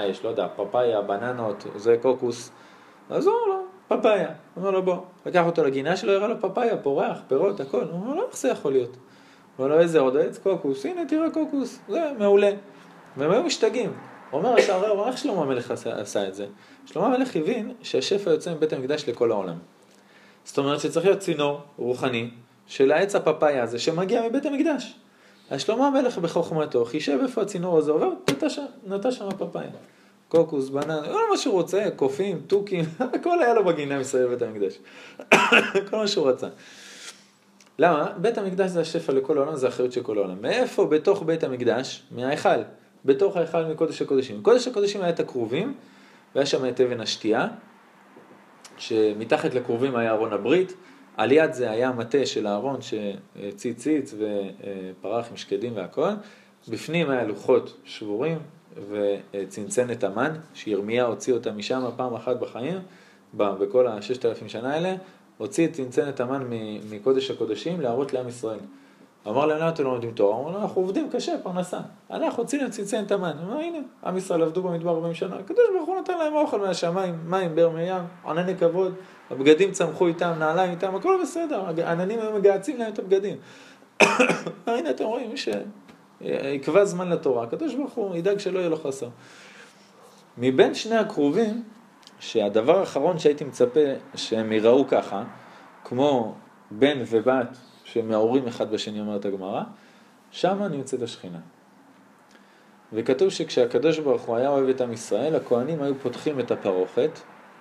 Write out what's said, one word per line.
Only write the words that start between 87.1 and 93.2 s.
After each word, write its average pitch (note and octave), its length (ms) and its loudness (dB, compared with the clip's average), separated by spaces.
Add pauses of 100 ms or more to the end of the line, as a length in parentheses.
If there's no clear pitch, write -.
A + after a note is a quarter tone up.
הקדוש B3 320 -4
ברוך C4+ 180 -4
הוא G3 220 -4
ידאג F#3+ 220 0
שלא F#3 220 -2
יהיה F3 100 0
לו D#3 80 0
חסר. C3+ 300 -6 (1300)
מבין C3 360 4
שני A3+ 220 -4
הקרובים, G#3+ 680 0 (560)
שהדבר A2 600 2
האחרון E3 400 0
שהייתי D3 240 2